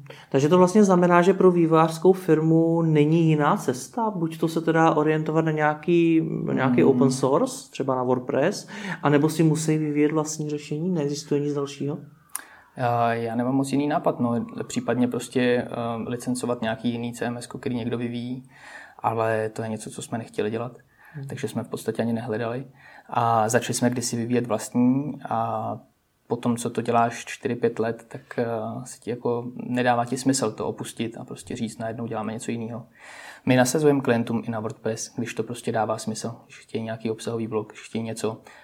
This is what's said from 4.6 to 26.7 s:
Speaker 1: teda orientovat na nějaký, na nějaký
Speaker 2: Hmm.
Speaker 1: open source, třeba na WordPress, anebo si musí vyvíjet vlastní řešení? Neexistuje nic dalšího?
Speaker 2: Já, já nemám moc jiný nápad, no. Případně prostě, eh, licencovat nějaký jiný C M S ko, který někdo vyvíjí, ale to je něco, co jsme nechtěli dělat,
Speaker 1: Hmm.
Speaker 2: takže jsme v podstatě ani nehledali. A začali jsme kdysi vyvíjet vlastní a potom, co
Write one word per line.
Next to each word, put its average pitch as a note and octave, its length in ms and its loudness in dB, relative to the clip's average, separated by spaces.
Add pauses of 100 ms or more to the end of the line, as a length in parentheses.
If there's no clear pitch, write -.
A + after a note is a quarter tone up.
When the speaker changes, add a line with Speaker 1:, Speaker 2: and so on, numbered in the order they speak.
Speaker 1:
teda D#3+ 300 4
orientovat D#3 540 2
na D#3+ 60 2
nějaký, D#3+ 800 2 (160)
na C3+ 100 -2
nějaký C3 280 2
Speaker 2:
Hmm. - 80 6
Speaker 1:
open B2+ 200 4
source, D3 600 0
třeba C3 240 -2
na B2+ 80 -2
WordPress, B2+ 680 0 (340)
anebo D3 260 4
si D#3+ 140 0
musí D#3 360 2
vyvíjet D3+ 340 2
vlastní D3+ 380 -4
řešení? D3+ 400 -4
Neexistuje C#3+ 500 -2
nic D3 140 -2
dalšího? C#3+ 440 -6 (800)
Speaker 2:
Já, A#2+ 380 0
já A#2 200 -4
nemám B2 200 0
moc C3+ 180 0
jiný C#3+ 140 0
nápad, D3+ 340 0
no. A#2 260 0 (200)
Případně B2 420 0
prostě, - 320 -2
eh, B2 280 2 (380)
licencovat B2 560 -4
nějaký A2+ 300 -2
jiný A#2 200 -6
C A#2 140 -6
M A#2+ 100 -4
S A#2+ 100 -12
ko, - 120 -14
který B2 180 -4
někdo A#2 220 -2
vyvíjí, B2 500 -6 (560)
ale A2+ 440 0
to A2+ 140 -8
je A2 60 -6
něco, G#2+ 220 -8
co - 120 -12
jsme - 160 -8
nechtěli G#2+ 320 -4
dělat, A#2 260 -6 (360)
Speaker 1:
Hmm. C#3 140 -12
Speaker 2:
takže C#3 220 -6
jsme A2+ 140 -4
v - 60 -8
podstatě - 340 -4
ani A#2 100 0
nehledali. A2+ 540 -4 (420)
A A2+ 400 2
začali A#2+ 260 0
jsme B2 160 2
kdysi A#2+ 260 -4
vyvíjet A#2+ 300 0
vlastní B2+ 720 0 (100)
a A2+ 500 -4 (480)
potom, A#2 300 -2
co A#2+ 140 -4